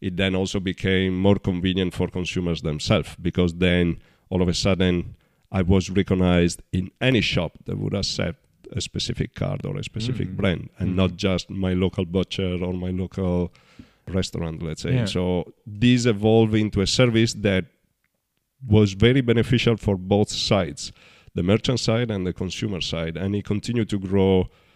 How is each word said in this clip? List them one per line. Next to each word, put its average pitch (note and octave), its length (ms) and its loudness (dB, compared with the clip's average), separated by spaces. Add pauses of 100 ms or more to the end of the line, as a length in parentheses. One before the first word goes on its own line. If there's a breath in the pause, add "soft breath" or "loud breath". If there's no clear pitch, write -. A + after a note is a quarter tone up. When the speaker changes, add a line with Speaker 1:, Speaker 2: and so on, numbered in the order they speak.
Speaker 1:
It F2+ 160 -4
then F#2+ 160 2
also F#2+ 260 0
became F#2 580 0
more G2 200 0
convenient F2+ 560 -2
for F2+ 140 -2
consumers F2 520 -4
themselves, D#2+ 560 -2 (120)
because F2 260 0
then F2 320 2 (420 soft breath)
all F#2 140 -2
of F2 60 2
a E2+ 60 0
sudden F2+ 600 0 (360)
I F#2+ 120 0
was F#2 260 2
recognized F2+ 720 2 (120)
in F#2 180 -2 (100)
any B2 220 2
shop E2 300 -2 (120)
that F#2 140 -6
would G2+ 160 -4
accept F#2+ 500 -4 (320)
a - 60 -4
specific - 520 -6
card - 300 -4
or G2 140 -6
a G2+ 40 -8
specific G#2+ 460 -6
Speaker 2:
Mm. F#2+ 80 -10
Speaker 1:
brand, F#2+ 320 -2 (100)
and F2+ 120 -2
Speaker 2:
Mm. F2+ 60 -2
Speaker 1:
not F#2 200 2
just F#2 320 -2
my F#2+ 240 -2
local F#2 320 0
butcher F2+ 480 -2 (140)
or F2+ 80 -4
my F2+ 160 -6
local F2+ 600 -2 (560 loud breath)
restaurant, E2+ 560 -4
let's D#2 200 -6
say. - 120 -2
Speaker 2:
Yeah. A#2 120 0
Speaker 1:
So F2+ 480 -2 (120)
this A#2 380 4
evolved A2 500 4
into G#2 280 2
a F#2 40 2
service A#2 460 4 (160)
that F#2 160 2 (1120)
was G#2 160 6
very A#2 300 4
beneficial A#2 560 2
for G2+ 180 0
both G2+ 340 2
sides, - 640 -2 (420 soft breath)
the F2 80 -2
merchant A2+ 380 2
side A#2 300 0
and F#2+ 160 -4
the F2 80 -4
consumer F#2+ 480 -6
side. E2 340 -6
And F#2+ 180 -2
it G2+ 120 -4
continued A2 420 -2
to G#2 100 -2
grow F#2+ 520 4 (260 soft breath)